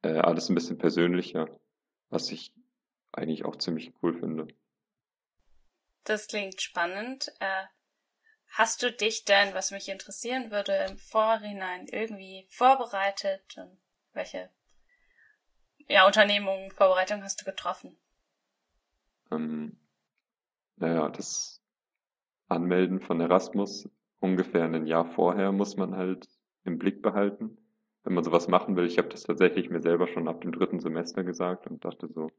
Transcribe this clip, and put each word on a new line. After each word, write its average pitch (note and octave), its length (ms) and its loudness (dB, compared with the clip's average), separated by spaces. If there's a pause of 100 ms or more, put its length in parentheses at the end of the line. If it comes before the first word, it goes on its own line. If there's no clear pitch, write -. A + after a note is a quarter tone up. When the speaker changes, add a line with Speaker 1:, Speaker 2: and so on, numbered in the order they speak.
Speaker 1:
äh, D#2+ 160 0
alles E2 320 2
ein - 60 4
bisschen E2+ 220 -2
persönlicher, E2+ 680 2 (600)
was - 240 -4
ich - 200 -14 (600)
eigentlich D#2 320 -6
auch - 100 -6
ziemlich - 380 -6 (100)
cool E2+ 100 2
finde. D#2 340 -6 (1600)
Speaker 2:
Das G#3+ 240 -4
klingt G3 340 -8
spannend. G3+ 800 -6
Äh, F#3+ 240 -4 (840)
hast - 340 2
du A#3+ 80 0
dich A3 320 -4
denn, G3 300 4
was F#3 180 -4
mich G3 160 -12
interessieren A3+ 640 -8
würde, G3+ 220 -2 (160)
im G3 80 -12
Vorhinein G#3 920 -2
irgendwie F#3+ 600 -8
vorbereitet? G3+ 1040 0
Und F#3 220 -20 (340)
welche, - 380 -10 (1400)
ja, G3 180 8
Unternehmungen, G3+ 680 4
Vorbereitungen F#3+ 520 4
hast G3 160 -10
du - 60 -16
getroffen? F#3+ 500 -8 (1400)
Speaker 1:
Ähm, D#2 460 -6 (1000)
naja, E2 300 0
das - 500 -10 (880)
Anmelden F2+ 520 2
von E2+ 200 -2
Erasmus F#2+ 680 0 (300)
ungefähr F2+ 460 2
ein D#2+ 200 -2
Jahr E2 200 2
vorher F#2 460 2
muss G2 240 0
man F#2 200 -4
halt F#2 320 -4 (360)
im E2+ 140 -4
Blick F2 240 -2
behalten, G2+ 560 -2 (460)
wenn - 100 -2
man E2+ 100 4
sowas E2 240 4
machen F#2 280 4
will. F2 100 4
Ich E2+ 140 2
hab E2+ 100 0
das - 140 -14
tatsächlich - 480 4
mir E2+ 100 -2
selber E2+ 260 4
schon E2 200 -4
ab E2+ 140 -6
dem F#2 100 -4
dritten F2+ 280 0
Semester E2 440 -4
gesagt F2+ 440 -4
und - 160 -12
dachte - 240 -8
so D#2+ 320 -8